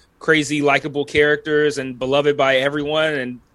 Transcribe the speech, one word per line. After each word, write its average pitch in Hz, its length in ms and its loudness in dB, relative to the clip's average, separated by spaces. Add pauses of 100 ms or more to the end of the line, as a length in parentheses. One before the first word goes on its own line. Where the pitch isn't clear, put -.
(200)
crazy, 151 420 0
likable 143 420 0
characters 147 760 0
and 131 200 -8
beloved 143 380 0
by 135 220 4
everyone, 147 560 0
and 123 260 -6 (140)